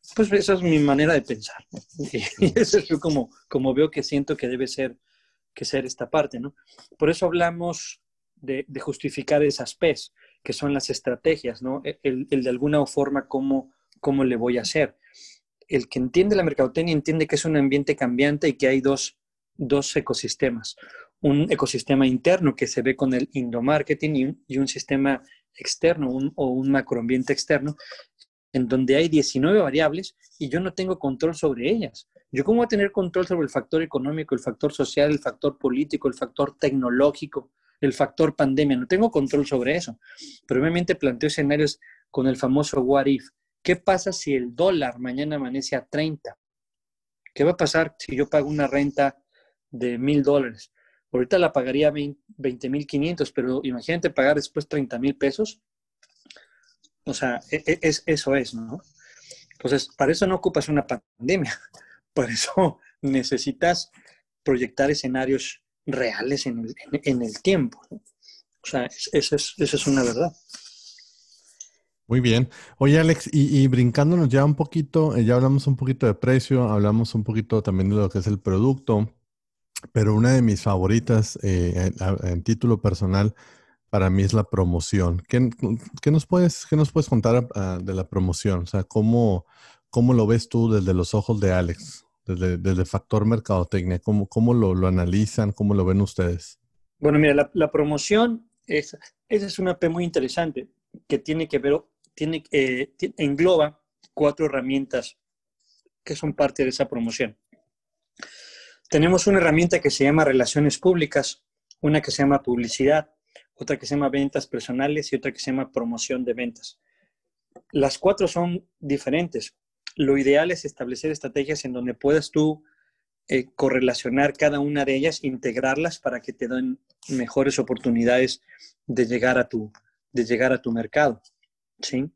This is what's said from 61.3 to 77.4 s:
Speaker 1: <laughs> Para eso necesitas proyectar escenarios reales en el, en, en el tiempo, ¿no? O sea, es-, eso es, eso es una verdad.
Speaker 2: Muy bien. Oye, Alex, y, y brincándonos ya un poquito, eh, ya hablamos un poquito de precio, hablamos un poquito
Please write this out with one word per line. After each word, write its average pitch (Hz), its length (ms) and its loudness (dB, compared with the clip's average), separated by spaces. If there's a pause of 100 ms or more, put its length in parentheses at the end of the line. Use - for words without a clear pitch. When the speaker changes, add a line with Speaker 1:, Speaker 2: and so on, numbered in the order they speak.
Speaker 1:
<laughs> - 640 -20
Para 120 160 -2
eso - 460 0 (240)
necesitas 135 880 -2 (520)
proyectar 135 480 0
escenarios 131 720 -4 (220)
reales 127 640 -4
en 117 140 -6
el, 113 140 -10 (160)
en, 143 140 -4
en 127 180 0
el 110 200 -8
tiempo, 165 360 0 (120)
¿no? - 80 -16
O - 680 -20
sea, 127 200 -4
es-, - 260 -12
eso 147 240 0
es, - 220 -6
eso 143 180 -2
es - 100 -2
una 135 160 2
verdad. 123 300 0 (1700)
Speaker 2:
Muy 123 140 2
bien. 123 280 4 (300)
Oye, 143 200 6
Alex, 160 320 2
y, 143 320 4
y 135 60 6
brincándonos 135 640 4
ya 135 160 4
un 151 80 4
poquito, 156 600 0
eh, 117 120 2
ya 120 80 4
hablamos 131 320 4
un 135 100 2
poquito 131 300 0
de 104 80 4
precio, 127 560 2
hablamos 107 440 2
un 110 80 0
poquito 107 400 0